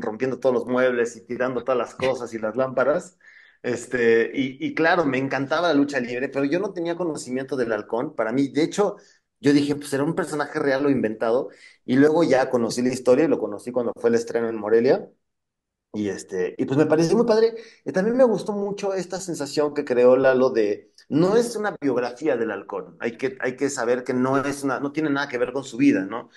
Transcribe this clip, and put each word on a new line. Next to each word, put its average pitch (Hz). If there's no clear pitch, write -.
rompiendo 117
todos 131
los 110
muebles 123
y -
tirando 123
todas 131
las -
cosas 120
y 117
las 107
lámparas. 131
Este, 117
y, 131
y 139
claro, 165
me 131
encantaba 139
la 156
lucha 139
libre, 123
pero 139
yo 147
no 202
tenía 170
conocimiento 143
del 117
halcón. 113
Para 110
mí, 139
de 123
hecho, 175
yo 143
dije, 143
"Pues, 143
¿será 139
un 165
personaje 151
real 139
o 143
inventado?". 117
Y 123
luego 156
ya 131
conocí 117
la 127
historia 127
y 160
lo 117
conocí 104
cuando 120
fue 120
el 117
estreno 117
en 113
Morelia. 117
Y, 104
este, 90
y, 131
pues, 135
me 151
pareció 165
muy 233
padre. 226
Y -
también 202
me 262
gustó 214
mucho 202
esta 185
sensación 147
que 147
creó 123
Lalo 131
de, 104
no 175
es 233
una 208
biografía 123
del 113
halcón. 95
Hay 117
que, 131
hay 127
que 139
saber 123
que 127
no 131
es 139
una, 131
no 143
tiene 156
nada 139
que 127
ver 123
con 131
su -
vida, 123
¿no? 113